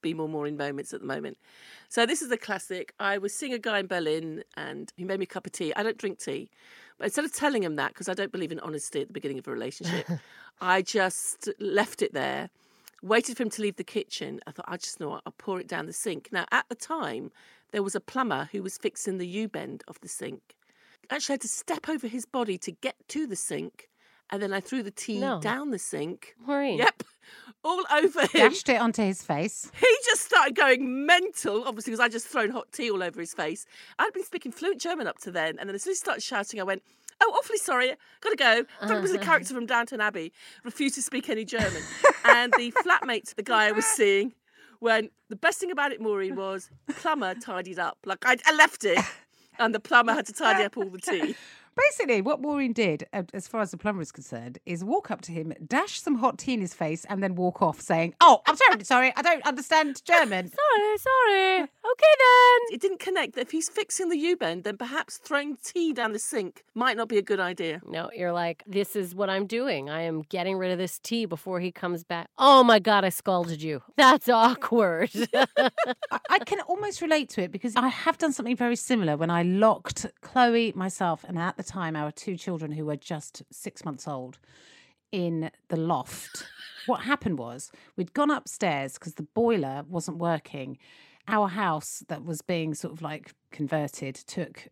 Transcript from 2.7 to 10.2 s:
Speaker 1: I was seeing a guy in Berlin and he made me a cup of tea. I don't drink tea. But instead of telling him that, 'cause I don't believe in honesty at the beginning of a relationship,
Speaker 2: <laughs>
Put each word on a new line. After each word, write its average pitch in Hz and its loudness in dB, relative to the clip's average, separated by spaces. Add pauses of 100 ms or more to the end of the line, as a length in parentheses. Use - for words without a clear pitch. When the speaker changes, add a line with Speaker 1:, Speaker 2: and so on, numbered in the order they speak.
Speaker 1:
I 202 -2
was 202 -6
seeing 269 -6
a 233 -4
guy 214 -2
in 190 -4
Berlin 160 -2 (140)
and 147 -12
he 180 -10
made 190 -4
me 190 -4
a 180 -8
cup - -12
of 185 -12
tea. 160 -6
I 202 -4
don't 220 -4
drink 190 -8
tea. - -10 (480)
But - -8
instead 285 -4
of - -10
telling 269 0
him 156 -2
that, 139 -4
'cause - -10
I 185 -2
don't 196 -4
believe 170 -6
in 156 -8
honesty 151 -8
at - -6
the - -20
beginning 139 -8
of - -14
a - -8
relationship, 135 -6
Speaker 2:
<laughs> - -12